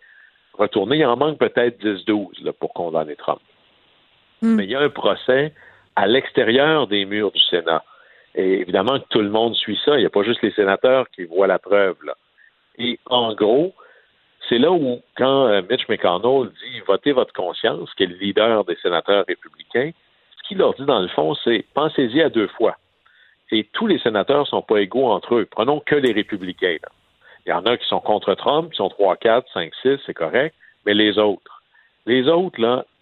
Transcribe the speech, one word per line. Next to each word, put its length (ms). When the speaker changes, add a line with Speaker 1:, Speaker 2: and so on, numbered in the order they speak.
Speaker 1:
retourner. 420
Il 80
en 140
manque 200
peut-être 400
dix, 280
douze, 360
là, 120
pour 180
condamner 440
Trump. 240
Speaker 2:
Hmm. 140
Speaker 1:
Mais 100
il 60
y 40
a 60
un 80
procès 640
à 120
l'extérieur 800
des 180
murs 280
du 100
Sénat. 420
Et 260
évidemment 380
que 120
tout 100
le 100
monde 260
suit 280
ça. 120
Il 40
n'y 60
a 40
pas 120
juste 200
les 100
sénateurs 580
qui 140
voient 220
la 120
preuve, 460
là. 100
Et 280
en 280
gros, 400
c'est 100
là 120
où, 300
quand, 300
euh, 220
Mitch 200
McConnell 640
dit « 240
Votez 260
votre 200
conscience », 640
qui 80
est 20
le 100
leader 480
des 120
sénateurs 500
républicains, 640
ce 120
qu'il 100
leur 160
dit 100
dans 160
le 80
fond, 340
c'est « 220
Pensez-y 480
à 60
deux 180
fois ». 300
Et 220
tous 140
les 120
sénateurs 480
sont 160
pas 160
égaux 320
entre 260
eux. 140
Prenons 300
que 160
les 160
républicains, 720
là. 60
Il 60
y 20
en 140
a 100
qui 120
sont 120
contre 340
Trump, 360
qui 60
sont 140
trois, 260
quatre, 360
cinq, 200
six, 240
c'est 80
correct. 400
Mais 80
les 240
autres, 440
les 220
autres, 320
là, 240